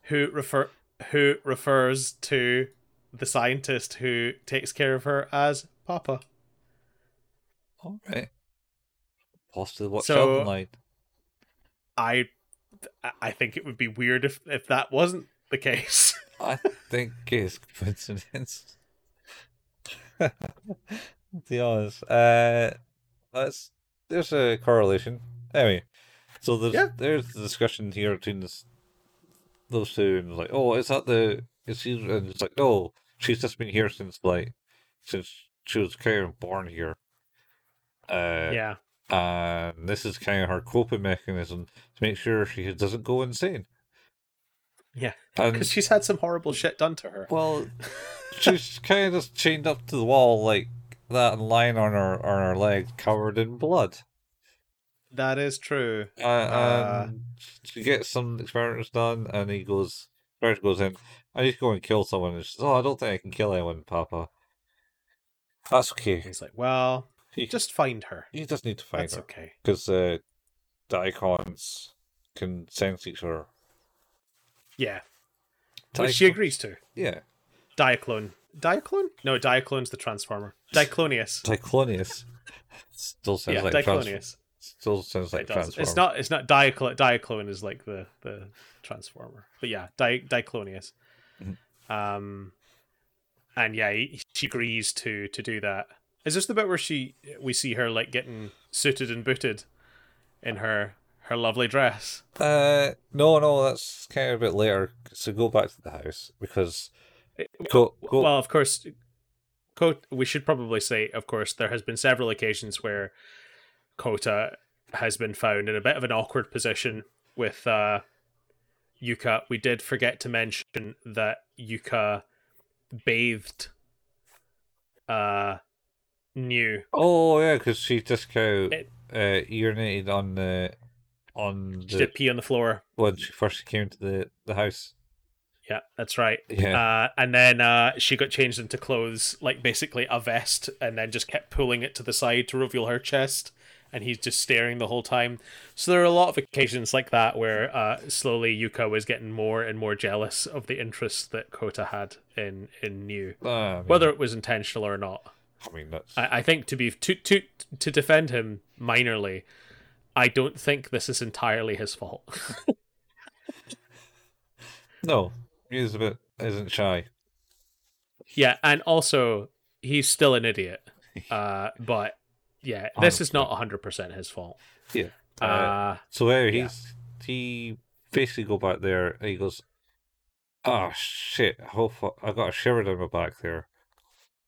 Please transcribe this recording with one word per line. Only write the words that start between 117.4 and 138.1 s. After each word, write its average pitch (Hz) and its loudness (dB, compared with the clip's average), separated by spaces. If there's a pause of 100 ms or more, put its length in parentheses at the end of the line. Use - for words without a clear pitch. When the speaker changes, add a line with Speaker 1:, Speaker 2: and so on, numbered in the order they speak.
Speaker 1:
uh, 104 2 (1040)
Yuka. 117 0
We 117 -4
did 120 0
forget 120 -2
to - -8
mention 113 -4 (100)
that 110 -4 (200)
Yuka 107 -2 (840)
bathed, 117 -2 (1400)
uh, 101 -2 (800)
New. 117 0 (120)
Speaker 2:
Oh 165 6
yeah, 156 6
'cause 113 0
she 120 0
just - -2
kind 107 2
of, 92 0
Speaker 1:
It 160 -6 (220)
Speaker 2:
uh, 101 2
urinated 107 0
on 98 0
the, 92 -2 (640)
on 95 -6
Speaker 1:
She 98 -4
Speaker 2:
the - 4
Speaker 1:
did - -12
pee 131 2
on 120 -2
the 120 -6
floor. 117 0 (100)
Speaker 2:
when 104 2
she - -12
first - -2
came 104 -4
to - -20
the, 98 -4 (160)
the 104 -6
house. 101 -4 (720)
Speaker 1:
Yeah, 107 -4 (180)
that's 113 -6
right. 113 2 (100)
Speaker 2:
Yeah. 101 2
Speaker 1:
Uh, 113 4 (100)
and 127 2
then, 123 8
uh, 120 6
she 131 2